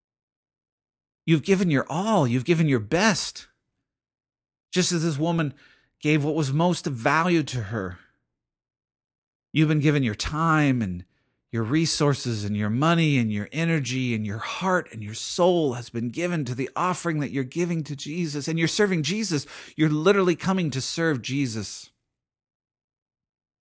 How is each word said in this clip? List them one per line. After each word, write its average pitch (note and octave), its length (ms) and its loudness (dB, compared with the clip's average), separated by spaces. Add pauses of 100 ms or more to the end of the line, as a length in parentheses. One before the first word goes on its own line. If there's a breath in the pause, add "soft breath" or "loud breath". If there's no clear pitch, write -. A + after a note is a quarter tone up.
(1300)
You've D#3+ 180 4
given F#3+ 280 2
your C3+ 180 2
all. G3 380 2
You've A#2+ 180 0
given E3+ 220 4
your C3+ 120 4
best. F3 680 0 (1200)
Just F3+ 200 2
as E3 120 0
this D#3+ 140 0
woman D#3+ 380 0 (440 soft breath)
gave D3+ 240 2
what D3+ 120 -2
was C#3+ 180 0
most E3 320 0
of D3+ 80 -4
value D3+ 500 2
to B2 200 -6
her. F#2+ 360 -6 (1500)
You've D3+ 160 2
been D#3 120 2
given D3 240 2
your G#2+ 120 0
time D3 680 2
and F#2 240 -4 (460)
your A#2 120 -2
resources C3+ 800 0
and G#2 120 -2
your G#2 140 0
money D#3 480 2
and A2+ 140 0
your G#2 200 -4
energy C3 640 -2
and G#2+ 100 -2
your G#2 140 -6
heart F3+ 540 -2
and A2 120 -12
your G#2 120 -10
soul E3+ 580 2
has B2 160 -10
been A#2 200 -4
given E3 360 -4
to B2 80 -6
the B2 220 -4
offering E3+ 440 -2
that C3 120 -4
you're C3+ 120 -2
giving E3 420 -2
to D3 100 -8
Jesus. D3 520 -6
And D#3+ 120 -2
you're E3 80 4
serving F#3+ 340 2
Jesus. F3 460 -2 (280 loud breath)
You're D#3 140 4
literally F3+ 460 4
coming F3+ 340 -2
to C3 120 -4
serve D#3+ 420 -2
Jesus. A#2+ 680 -4 (1700)